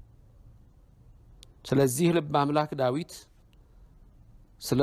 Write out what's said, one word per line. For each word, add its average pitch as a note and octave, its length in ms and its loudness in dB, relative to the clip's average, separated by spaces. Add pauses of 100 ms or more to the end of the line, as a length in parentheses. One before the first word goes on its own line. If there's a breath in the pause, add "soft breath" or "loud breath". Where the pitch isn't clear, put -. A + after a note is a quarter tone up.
(1600)
ስለዚህ C3+ 480 2
ልበ D3+ 240 -2
አምላክ D3 380 0
ዳዊት C3+ 380 -4 (1500)
ስለ C3 200 0